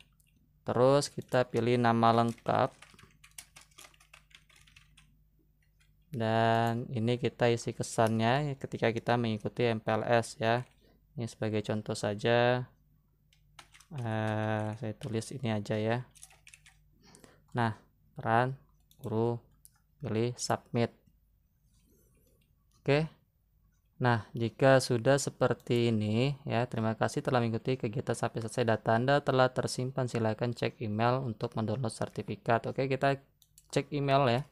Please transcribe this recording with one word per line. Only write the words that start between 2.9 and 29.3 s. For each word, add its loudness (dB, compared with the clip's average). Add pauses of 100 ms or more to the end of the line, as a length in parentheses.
Dan 2
ini 0
kita 0
isi -2
kesannya 0
ketika -2
kita 0
mengikuti -2
M -2
P -4
L 0
S 0
ya. 0 (560)
Ini -6
sebagai -4
contoh -4
saja. 0 (1300)
Eh, -2 (100)
saya -8
tulis -6
ini -4
aja -4
ya. -2 (1500)
Nah, 0 (400)
peran 0 (480)
guru, -2 (640)
pilih -2
submit. -2 (1900)
Oke. 0 (880)
Nah, 0
jika 4
sudah 2
seperti 0
ini 0
ya, -2
terima -2
kasih -2
telah 0
mengikuti -2
kegiatan -4
sampai -4
selesai. -2
Data 2
Anda 2
telah 4